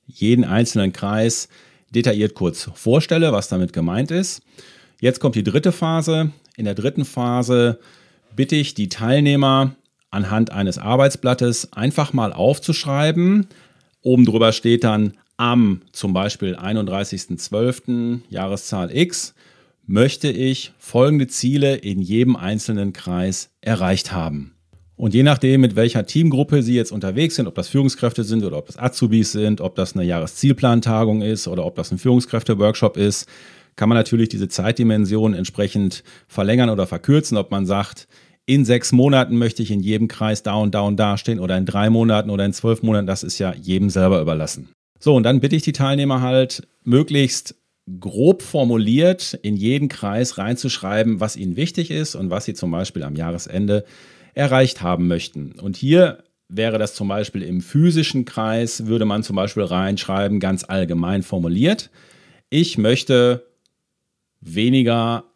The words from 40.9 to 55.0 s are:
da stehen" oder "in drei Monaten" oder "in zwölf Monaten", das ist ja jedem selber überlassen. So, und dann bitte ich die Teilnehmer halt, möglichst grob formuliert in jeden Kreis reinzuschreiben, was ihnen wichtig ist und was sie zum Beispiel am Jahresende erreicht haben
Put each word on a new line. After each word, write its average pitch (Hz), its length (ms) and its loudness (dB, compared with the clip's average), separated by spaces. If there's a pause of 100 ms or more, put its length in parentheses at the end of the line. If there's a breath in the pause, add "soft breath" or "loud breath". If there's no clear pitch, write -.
da 104 180 2
stehen" 110 240 -4
oder 92 160 -2
"in 95 80 0
drei 101 240 0
Monaten" 113 400 2
oder 98 160 -2
"in 101 80 0
zwölf 113 300 -2
Monaten", 104 240 0
das 95 160 -4
ist - 160 -8
ja 92 160 -4
jedem 95 340 -2
selber 92 320 4
überlassen. 78 480 -4 (300)
So, 147 160 2
und 120 80 4
dann 123 180 2
bitte 147 160 0
ich 151 60 -2
die 151 100 -2
Teilnehmer 139 480 0
halt, 131 480 0 (160)
möglichst 139 720 0 (460)
grob 117 420 2
formuliert 131 960 0
in 104 160 -4
jeden 131 320 0
Kreis 107 480 -4
reinzuschreiben, 110 840 -2
was 107 180 -4
ihnen 90 180 -6
wichtig 165 340 -4
ist 156 260 -6
und 95 120 -6
was 90 160 -6
sie - 80 -8
zum 87 180 -6
Beispiel 85 320 -6
am 73 140 -8
Jahresende 92 680 -4 (480 loud breath)
erreicht 131 460 0
haben 87 280 0